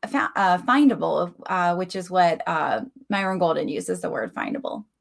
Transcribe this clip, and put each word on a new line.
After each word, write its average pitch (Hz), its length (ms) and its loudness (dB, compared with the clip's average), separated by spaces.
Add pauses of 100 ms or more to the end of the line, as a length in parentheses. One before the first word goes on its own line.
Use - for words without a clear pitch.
fa-, - 280 -2
uh, 185 220 4
findable, 175 760 2 (140)
uh, 175 300 0
which 180 200 -4
is 180 140 -8
what, 175 380 4
uh, 156 340 0 (260)
Myron 190 300 0
Golden 160 320 2
uses 185 320 -4
the - 80 -4
word - 240 -6
findable. - 500 -8 (180)